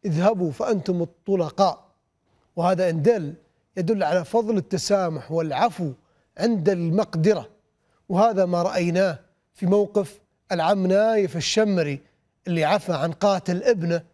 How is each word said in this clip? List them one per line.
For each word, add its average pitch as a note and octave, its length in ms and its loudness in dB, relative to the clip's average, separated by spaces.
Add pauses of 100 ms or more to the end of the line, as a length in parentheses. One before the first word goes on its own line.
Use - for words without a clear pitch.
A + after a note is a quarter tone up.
"اذهبوا F3+ 480 2
فأنتم F3+ 500 -2
الطلقاء"، E3+ 800 -2 (720)
وهذا E3+ 340 0
إن E3 120 -2
دل E3+ 320 2 (420)
يدل F#3+ 260 0
على E3+ 220 0
فضل A3 320 0
التسامح F3 760 -2
والعفو D#3+ 600 -2 (460)
عند G3 300 0
المقدرة، F3 800 0 (600)
وهذا G3 360 2
ما F3 180 0
رأيناه F3 560 0 (360)
في - 120 -6
موقف G3+ 540 0 (320)
العم F#3 340 0
نايف G3+ 500 2
الشمري E3 640 0 (460)
اللي E3 180 0
عفى F#3 280 0
عن D#3+ 200 -2
قاتل F#3 500 -2
ابنه E3+ 400 0 (120)